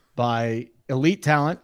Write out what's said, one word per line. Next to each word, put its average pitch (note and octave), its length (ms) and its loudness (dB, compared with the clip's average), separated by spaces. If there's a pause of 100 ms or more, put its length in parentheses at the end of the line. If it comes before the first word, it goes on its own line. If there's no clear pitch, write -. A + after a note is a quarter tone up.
(140)
by A#2 540 -2 (200)
elite D3 340 0
talent. D3+ 420 0